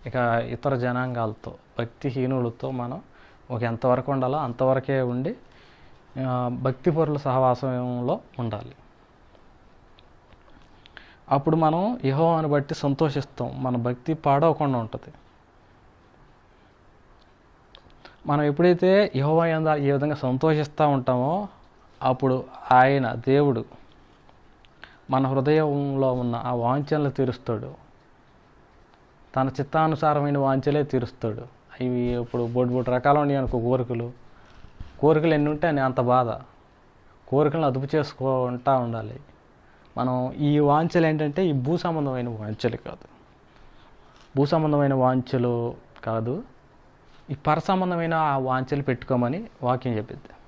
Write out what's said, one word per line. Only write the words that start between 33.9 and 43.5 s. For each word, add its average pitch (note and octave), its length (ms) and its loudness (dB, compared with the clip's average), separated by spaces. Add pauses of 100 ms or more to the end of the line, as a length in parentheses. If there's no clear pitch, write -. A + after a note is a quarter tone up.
కోరికలు D#3 340 4
ఎన్ని D3 180 2
ఉంటే D3+ 160 -2
అని D3 140 0
అంత C3 200 0
బాధ. B2 280 2 (1000)
కోరికలను D3+ 360 2
అదుపు C3+ 300 -2
చేసుకుంటా C3 840 0
ఉండాలి. A#2 420 -6 (800)
మనం B2+ 340 -2
ఈ D3 280 2
వాంఛలు D#3 460 4
ఏంటంటే D#3 400 0
ఈ E3+ 60 2
భూ C#3+ 260 0
సంబంధమైన C#3+ 520 -4
వాంఛలు A2 480 -6
కాదు, - 300 -16 (1300)